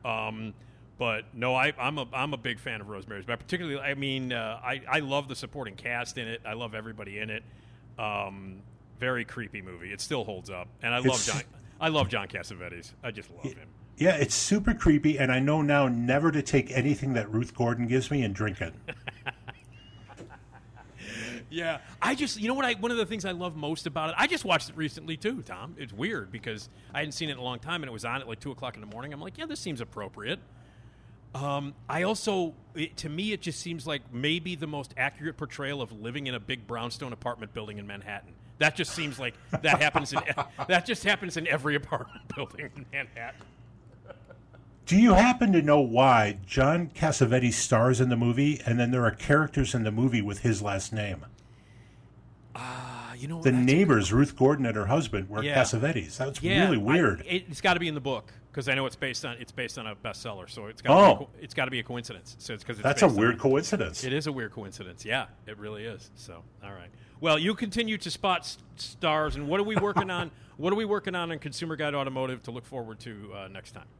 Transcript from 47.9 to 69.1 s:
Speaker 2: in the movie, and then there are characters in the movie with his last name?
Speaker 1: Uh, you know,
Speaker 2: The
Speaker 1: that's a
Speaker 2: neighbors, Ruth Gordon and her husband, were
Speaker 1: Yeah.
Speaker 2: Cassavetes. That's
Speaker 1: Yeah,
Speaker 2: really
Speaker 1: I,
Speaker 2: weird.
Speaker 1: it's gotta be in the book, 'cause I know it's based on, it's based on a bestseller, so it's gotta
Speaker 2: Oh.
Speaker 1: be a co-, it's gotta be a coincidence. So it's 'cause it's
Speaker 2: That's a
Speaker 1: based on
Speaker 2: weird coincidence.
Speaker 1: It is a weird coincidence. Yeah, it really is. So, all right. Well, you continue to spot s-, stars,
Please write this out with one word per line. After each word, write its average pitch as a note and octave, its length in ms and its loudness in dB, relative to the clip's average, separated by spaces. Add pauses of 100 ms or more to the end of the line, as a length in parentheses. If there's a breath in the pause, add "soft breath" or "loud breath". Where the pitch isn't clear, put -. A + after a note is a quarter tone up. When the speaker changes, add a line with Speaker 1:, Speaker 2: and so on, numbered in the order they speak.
Speaker 2:
in B2+ 80 6
the A#2+ 80 4
movie, B2 480 4
and A#2+ 160 2
then A#2+ 100 2
there B2 140 2
are A2 60 6
characters C#3+ 640 2
in A2+ 100 0
the G#2+ 80 0
movie A#2 300 4
with G2+ 180 -2
his G#2 220 2
last G2 320 -2
name? G#2 320 -4 (1300 soft breath)
Speaker 1:
Uh, B2 640 -10
you C3 120 -8
know, E3 120 -4
Speaker 2:
The C#3 100 6
Speaker 1:
that's B2+ 120 6
a - 20 6
Speaker 2:
neighbors, C3 480 8
Ruth C#3 240 6
Gordon C3+ 300 6
and A2 100 0
her G2+ 100 0
husband, A2 440 2
were G#2+ 120 -2
Speaker 1:
Yeah. C#3+ 200 0
Speaker 2:
Cassavetes. B2 560 0
That's C3+ 240 -6
Speaker 1:
Yeah, F#3 220 4
Speaker 2:
really E3+ 140 4
Speaker 1:
I, G2+ 40 0
Speaker 2:
weird. B2 440 4
Speaker 1:
it's F3+ 360 -6
gotta F3+ 180 4
be E3+ 80 -2
in D3+ 60 -4
the C#3+ 60 -6
book, B2+ 300 -4 (220)
'cause C3 160 -6
I C3+ 60 2
know C3+ 100 0
it's B2+ 120 -6
based C3 280 -6
on, A#2+ 140 -8
it's B2 140 -16
based B2 260 -8
on A2+ 80 -10
a G#2 100 -10
bestseller, G2+ 540 -10
so G#2+ 160 -12
it's A2 160 -16
gotta D3 180 10
Speaker 2:
Oh. G3+ 60 12
Speaker 1:
be C#3 60 12
a G#2 140 2
co-, - 40 -20 (100)
it's - 140 -16
gotta C3 160 0
be C3 80 -2
a A2 40 -2
coincidence. A#2+ 560 -10
So - 140 -12
it's G#2+ 120 -10
'cause A#2 120 -8
it's G#2 60 -10
Speaker 2:
That's C#3+ 200 2
a G3 40 10
Speaker 1:
based A#2 100 6
on G2 40 4
Speaker 2:
weird A#2 180 4
coincidence. C3+ 640 2
Speaker 1:
It B2+ 80 -2
is D3 140 -2
a D3+ 60 -4
weird A#2 200 -6
coincidence. F#2+ 520 -14
Yeah, A#2 220 -2 (200)
it G#2+ 100 -14
really G#2+ 300 -10
is. G#2+ 280 -14
So, - 280 -18 (200)
all G2 100 -14
right. F2+ 180 -16 (300 soft breath)
Well, D#3 180 4
you F#3+ 160 0
continue A3 440 -2
to E3+ 120 -8
spot F3+ 300 0
s-, - 180 -12 (180)
stars, D#3 600 -2